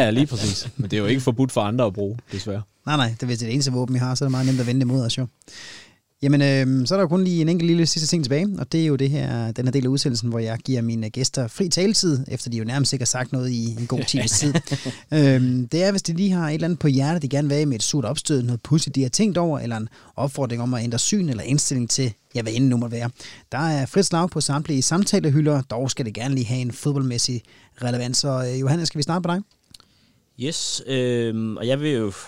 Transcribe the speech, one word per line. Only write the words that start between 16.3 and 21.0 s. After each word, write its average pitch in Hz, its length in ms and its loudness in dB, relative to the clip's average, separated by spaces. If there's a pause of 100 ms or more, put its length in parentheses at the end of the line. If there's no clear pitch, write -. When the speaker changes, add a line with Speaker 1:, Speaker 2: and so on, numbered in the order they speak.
Speaker 2:
har 175 180 0
et 151 60 -2
eller 160 120 -2
andet 175 120 0
på 156 100 2
hjertet, 139 340 2
de 135 60 -2
gerne 143 200 0
vil 139 60 2
af 151 120 2
med 135 100 2
et 107 60 -4
surt 143 220 0
opstød, 127 380 0
noget 120 200 -2
pudsigt, 151 320 0
de 139 80 2
har 127 60 0
tænkt 185 300 2
over, 165 200 0
eller 120 180 -6
en 110 120 -6 (280)
opfordring 120 460 -2
om 127 120 0
at 113 100 -2
ændre 117 140 -2
syn 190 300 0